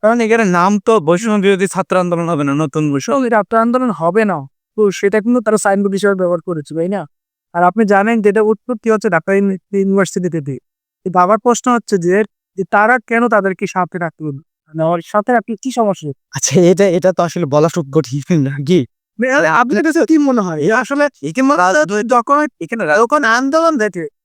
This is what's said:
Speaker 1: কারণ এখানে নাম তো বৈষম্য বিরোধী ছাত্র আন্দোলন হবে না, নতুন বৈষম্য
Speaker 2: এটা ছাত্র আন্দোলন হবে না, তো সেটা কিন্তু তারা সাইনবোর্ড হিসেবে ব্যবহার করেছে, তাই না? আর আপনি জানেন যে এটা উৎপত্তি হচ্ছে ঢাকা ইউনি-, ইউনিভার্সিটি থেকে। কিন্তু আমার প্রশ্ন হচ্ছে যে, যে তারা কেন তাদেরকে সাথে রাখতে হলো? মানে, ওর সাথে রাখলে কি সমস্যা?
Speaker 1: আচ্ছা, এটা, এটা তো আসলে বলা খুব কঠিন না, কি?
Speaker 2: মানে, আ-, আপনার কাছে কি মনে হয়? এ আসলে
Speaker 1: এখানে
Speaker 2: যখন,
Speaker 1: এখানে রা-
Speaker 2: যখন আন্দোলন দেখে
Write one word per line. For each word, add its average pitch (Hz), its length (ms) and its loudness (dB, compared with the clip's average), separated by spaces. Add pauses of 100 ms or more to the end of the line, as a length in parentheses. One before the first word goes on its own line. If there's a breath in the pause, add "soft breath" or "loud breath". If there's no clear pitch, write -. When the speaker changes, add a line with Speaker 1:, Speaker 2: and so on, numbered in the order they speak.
Speaker 1:
কারণ 233 180 2
এখানে 226 240 2
নাম 185 340 2
তো 220 220 2
বৈষম্য 175 360 0
বিরোধী 196 300 2
ছাত্র 185 300 -4
আন্দোলন 170 320 -2
হবে 147 160 -2
না, 139 100 -2
নতুন 151 380 -2
বৈষম্য 247 340 -2
Speaker 2:
এটা 233 100 0
ছাত্র 214 200 0
আন্দোলন 240 340 0
হবে 175 340 0
না, 185 140 -2 (380)
তো 208 140 2
সেটা 202 300 0
কিন্তু 240 200 0
তারা 214 160 0
সাইনবোর্ড 196 380 0
হিসেবে 196 200 0
ব্যবহার 175 260 -2
করেছে, 156 340 -8
তাই 160 140 -4
না? 185 180 -6 (460)
আর 175 100 0
আপনি 208 220 2
জানেন 208 380 2
যে 208 60 4
এটা 208 140 2
উৎপত্তি 220 480 -2
হচ্ছে 214 180 0
ঢাকা 175 260 0
ইউনি-, 196 440 -2
ইউনিভার্সিটি 196 500 0
থেকে। 143 300 -6 (480)
কিন্তু 180 120 0
আমার 190 200 2
প্রশ্ন 240 360 0
হচ্ছে 208 240 -2
যে, 180 260 0 (320)
যে 190 140 -6
তারা 220 360 4
কেন 233 220 0
তাদেরকে 196 380 0
সাথে 180 320 -6
রাখতে 160 260 -8
হলো? 143 160 -8 (260)
মানে, 156 160 -6
ওর 170 220 0
সাথে 208 280 -2
রাখলে 226 300 -2
কি 269 80 -6
সমস্যা? 202 400 -2 (240)
Speaker 1:
আচ্ছা, 151 260 0
এটা, 180 280 4
এটা 180 240 2
তো 175 100 -2
আসলে 170 240 -4
বলা 151 220 2
খুব 156 240 -4
কঠিন 147 480 0
না, 139 160 -2 (100)
কি? 156 200 2 (320)
Speaker 2:
মানে, 254 300 0
আ-, 160 120 2
আপনার 247 220 0
কাছে 311 240 0
কি 320 120 4
মনে 269 220 2
হয়? 165 220 -4
এ 190 100 2
আসলে 285 360 0 (140)
Speaker 1:
এখানে 208 840 0
Speaker 2:
যখন, 262 380 2 (140)
Speaker 1:
এখানে 208 240 -6
রা- 151 140 2
Speaker 2:
যখন 247 260 2
আন্দোলন 277 520 0
দেখে 185 320 -4 (160)